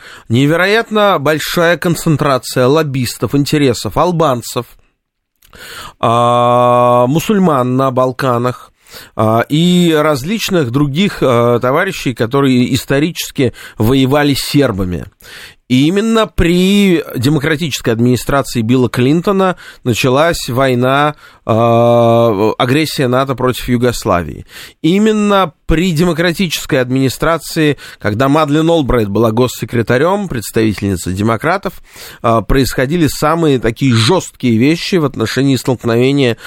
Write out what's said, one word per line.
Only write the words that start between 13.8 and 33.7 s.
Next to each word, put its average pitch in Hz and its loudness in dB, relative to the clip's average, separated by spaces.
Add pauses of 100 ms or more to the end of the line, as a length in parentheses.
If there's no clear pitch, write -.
с - -4
сербами. 95 -2 (640)
И 131 4
именно 220 0
при 185 2 (140)
демократической 147 -2
администрации 123 0
Билла 123 2
Клинтона 175 0 (280)
началась 135 0
война, 131 0 (300)
а, 117 2
агрессия 135 0
нато 131 -2
против 123 -2
Югославии. 110 -2 (380)
Именно 202 2 (140)
при 165 0
демократической 170 -2
администрации, 135 0 (200)
когда 110 -2
Мадлен 156 2
Олбрайт 123 0
была 110 0
госсекретарем, 123 -2
представительница 101 -2
демократов, 117 -4 (400)
а, 113 2
происходили 135 0
самые 151 0
такие 120 0